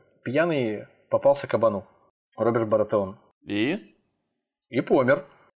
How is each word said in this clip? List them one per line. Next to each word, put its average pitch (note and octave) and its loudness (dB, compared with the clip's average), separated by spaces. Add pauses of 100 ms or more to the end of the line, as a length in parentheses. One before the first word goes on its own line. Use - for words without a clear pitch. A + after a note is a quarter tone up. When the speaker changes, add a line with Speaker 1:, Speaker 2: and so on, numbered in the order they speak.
(240)
Speaker 1:
пьяный C3 -2 (240)
попался C#3 2
кабану. G#2 0 (520)
Роберт A2+ 0
Баратеон. G#2 0 (280)
Speaker 2:
И? A2 -4 (760)
Speaker 1:
И A#2+ -6
помер. C#3 2 (300)